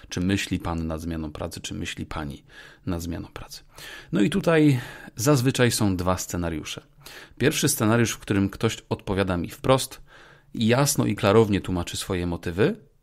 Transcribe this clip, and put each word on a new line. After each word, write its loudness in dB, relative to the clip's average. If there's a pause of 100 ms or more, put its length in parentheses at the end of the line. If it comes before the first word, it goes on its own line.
czy -6
myśli 0
pan -4
nad -6
zmianą -6
pracy, -10
czy -10
myśli -8
pani -10 (420)
nad -4
zmianą -8
pracy. -16 (500)
No 2
i 4
tutaj 4 (360)
zazwyczaj 4
są 2
dwa 0
scenariusze. -6 (560)
Pierwszy 2
scenariusz, 2
w -8
którym 0
ktoś -4
odpowiada -2
mi -4
wprost, 0 (540)
jasno 2
i 0
klarownie 4
tłumaczy -4
swoje -4
motywy 0 (260)